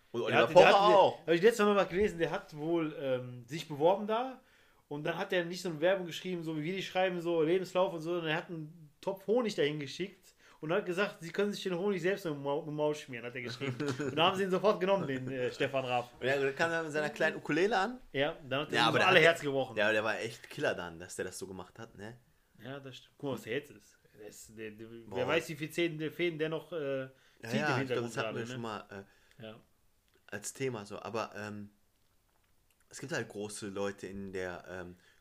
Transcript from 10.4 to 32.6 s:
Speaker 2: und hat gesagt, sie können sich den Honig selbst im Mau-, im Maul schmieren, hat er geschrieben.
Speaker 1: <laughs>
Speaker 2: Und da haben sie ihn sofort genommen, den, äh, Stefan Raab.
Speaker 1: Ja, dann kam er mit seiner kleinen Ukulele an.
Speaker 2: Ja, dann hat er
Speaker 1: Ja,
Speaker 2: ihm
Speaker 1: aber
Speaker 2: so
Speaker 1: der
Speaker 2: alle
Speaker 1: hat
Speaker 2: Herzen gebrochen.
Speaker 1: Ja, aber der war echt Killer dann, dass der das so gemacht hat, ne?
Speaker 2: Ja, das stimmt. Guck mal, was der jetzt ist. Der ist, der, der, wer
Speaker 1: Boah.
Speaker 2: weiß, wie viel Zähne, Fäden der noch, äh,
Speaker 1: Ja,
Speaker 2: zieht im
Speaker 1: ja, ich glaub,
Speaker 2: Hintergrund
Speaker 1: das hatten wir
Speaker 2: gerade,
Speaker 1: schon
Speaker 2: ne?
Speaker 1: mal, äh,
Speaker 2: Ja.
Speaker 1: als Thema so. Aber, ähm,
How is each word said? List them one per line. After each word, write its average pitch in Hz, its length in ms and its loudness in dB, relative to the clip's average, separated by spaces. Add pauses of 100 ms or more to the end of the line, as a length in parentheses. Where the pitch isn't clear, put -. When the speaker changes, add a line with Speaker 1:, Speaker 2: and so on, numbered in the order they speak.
Speaker 2:
und 156 120 -2
hat 208 120 2
gesagt, 180 380 -2
sie 160 80 -10
können 202 220 0
sich 190 100 -8
den 180 160 -2
Honig 190 240 0
selbst 190 240 0
im 147 160 -4
Mau-, 143 240 -2
im 147 80 -6
Maul 151 220 2
schmieren, 120 280 -10
hat 123 120 -8
er 127 60 -8
geschrieben. 127 360 -4
Speaker 1:
<laughs> 143 220 -2
Speaker 2:
Und 139 160 -2
da 160 100 6
haben 190 100 4
sie 190 60 2
ihn 190 80 0
sofort 185 300 2
genommen, 185 260 2
den, 131 240 -4
äh, 123 220 -2
Stefan 135 320 -2
Raab. 123 260 -2 (120)
Speaker 1:
Ja, 135 180 2
dann 139 160 0
kam 170 160 2
er 165 100 0
mit 156 100 -6
seiner 151 160 0
kleinen 151 280 0
Ukulele 180 420 2
an. 240 220 -2 (120)
Speaker 2:
Ja, 147 240 0 (120)
dann 135 140 0
hat - 100 -6
er - 20 0
Speaker 1:
Ja, 117 80 6
Speaker 2:
ihm 117 60 6
Speaker 1:
aber 117 60 2
Speaker 2:
so 123 40 4
Speaker 1:
der - 100 4
Speaker 2:
alle 185 120 8
Speaker 1:
hat 160 60 8
Speaker 2:
Herzen 165 180 4
gebrochen. 131 320 0
Speaker 1:
Ja, 104 80 4
aber 107 80 6
der 107 120 4
war 107 140 0
echt 113 320 -8
Killer 139 240 -2
dann, 87 240 -10
dass 90 160 -12
der 92 120 -4
das 90 120 -12
so 95 80 -10
gemacht 92 320 -14
hat, 113 180 -16
ne? 110 220 -14 (440)
Speaker 2:
Ja, 135 180 -12
das 131 160 -16
stimmt. - 200 -20
Guck 143 140 -6
mal, 127 60 -2
was 104 60 -10
der 110 120 -6
jetzt 147 160 -4
ist. - 260 -20 (220)
Der 104 100 -16
ist, - 300 -20
der, 110 140 -10
der, 110 180 -16
wer 117 160 -16
Speaker 1:
Boah. 107 220 -2
Speaker 2:
weiß, 165 220 0
wie 160 40 -6
viel 151 160 -10
Zähne, 156 400 -2
Fäden 170 300 -2
der 156 100 -2
noch, 160 220 -8
äh, 139 320 -4
Speaker 1:
Ja, 131 40 -12 (360)
Speaker 2:
zieht 113 100 -8
im - 60 2
Speaker 1:
ja, - 0 -
ich 151 80 0
glaub, 131 100 0
Speaker 2:
Hintergrund 123 300 -2
Speaker 1:
das 117 100 -10
hatten 110 180 -2
wir 120 60 -4
Speaker 2:
gerade, 113 40 -8
Speaker 1:
schon 127 100 -10
Speaker 2:
ne? 117 60 -8
Speaker 1:
mal, 101 440 -10 (320)
äh, 120 60 -18
Speaker 2:
Ja. 110 100 -16 (720)
Speaker 1:
als - 260 -10
Thema 120 320 -6
so. 101 160 -12
Aber, 107 360 -6
ähm, 104 340 -10 (1200)